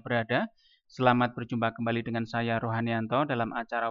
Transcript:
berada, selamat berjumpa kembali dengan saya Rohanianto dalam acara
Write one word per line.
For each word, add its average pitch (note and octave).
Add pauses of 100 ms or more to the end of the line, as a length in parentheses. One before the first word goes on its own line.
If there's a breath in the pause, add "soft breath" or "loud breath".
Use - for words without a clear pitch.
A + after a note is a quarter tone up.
berada, A#2+ (400 soft breath)
selamat B2
berjumpa A2+
kembali A#2
dengan A#2
saya A#2
Rohanianto A#2
dalam A#2+
acara A#2